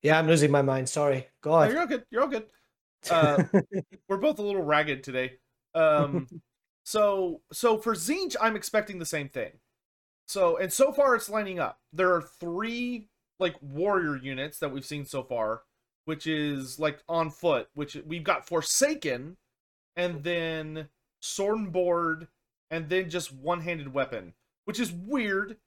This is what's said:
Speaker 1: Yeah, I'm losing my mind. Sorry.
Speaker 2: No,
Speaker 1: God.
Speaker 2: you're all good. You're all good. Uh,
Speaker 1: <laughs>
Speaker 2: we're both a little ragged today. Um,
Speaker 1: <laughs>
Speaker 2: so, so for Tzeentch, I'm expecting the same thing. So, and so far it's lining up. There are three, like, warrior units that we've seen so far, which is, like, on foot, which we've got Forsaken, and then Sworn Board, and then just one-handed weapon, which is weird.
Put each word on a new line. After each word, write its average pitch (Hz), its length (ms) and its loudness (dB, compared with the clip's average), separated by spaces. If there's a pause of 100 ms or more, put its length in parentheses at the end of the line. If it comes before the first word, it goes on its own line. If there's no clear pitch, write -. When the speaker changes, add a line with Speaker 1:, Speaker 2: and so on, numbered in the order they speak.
Speaker 1:
Yeah, 151 160 6
I'm 160 100 4
losing 151 240 6
my 143 100 6
mind. 131 260 0
Sorry. 143 300 2
Speaker 2:
No, 131 60 -8 (180)
Speaker 1:
God. 160 300 6
Speaker 2:
you're 294 100 0
all 339 60 -2
good. 254 220 -4
You're 226 120 -2
all 302 80 2
good. 220 160 -6 (680)
Uh, 160 320 6 (320)
Speaker 1:
<laughs> - 320 -10
Speaker 2:
we're 196 100 -2
both 277 220 2
a 208 40 -4
little 202 200 -2
ragged 151 400 0
today. 127 360 -4 (340)
Um, 147 540 2 (300)
Speaker 1:
<laughs> - 280 -20
Speaker 2:
so, 196 560 2 (100)
so 226 260 2
for 220 180 -2
Tzeentch, 285 440 -2
I'm 220 160 2
expecting 208 440 -4
the 165 60 -8
same 143 240 -6
thing. 110 240 -8 (760)
So, 180 300 2
and 180 140 -2
so 269 200 4
far 269 240 4
it's - 140 -4
lining 202 300 -4
up. 120 200 -4 (140)
There 180 200 4
are 165 80 2
three, 226 840 -8 (320)
like, 180 220 0
warrior 156 560 0
units 135 420 -8
that 147 120 -2
we've 131 140 -8
seen 147 200 -8
so 131 180 -6
far, 113 400 -2 (420)
which 156 220 -6
is, 147 520 -4
like, 151 300 -2
on 165 220 0
foot, 143 420 0
which 147 220 -8 (100)
we've 160 180 -8
got - 240 0
Forsaken, 170 880 0 (580)
and 175 280 -4
then 160 680 -4 (320)
Sworn 202 500 -2
Board, 170 560 0 (420)
and 160 200 -6
then 185 200 0
just 165 240 -6
one-handed 160 600 -4
weapon, 120 400 -4 (320)
which 214 140 -6
is 196 120 -2
weird. 208 760 -2